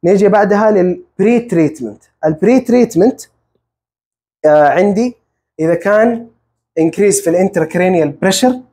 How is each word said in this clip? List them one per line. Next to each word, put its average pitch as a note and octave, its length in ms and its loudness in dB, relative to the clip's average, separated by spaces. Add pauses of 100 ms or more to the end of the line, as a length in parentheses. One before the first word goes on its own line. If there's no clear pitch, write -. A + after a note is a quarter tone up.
نيجي G3 240 2
بعدها G#3 420 2
للبري G3 680 0
تريتمنت. D3+ 640 -4 (200)
البري F#3 360 2
تريتمنت، A#3+ 600 0 (1200)
آه، D3+ 240 4
عندي G3+ 480 0 (440)
إذا E3 140 0
كان G#3+ 540 -2 (500)
انكريز F#3+ 420 0
في E3 100 -2
الانتراكرينيال F3 800 -2
بريشر B3 500 -2 (120)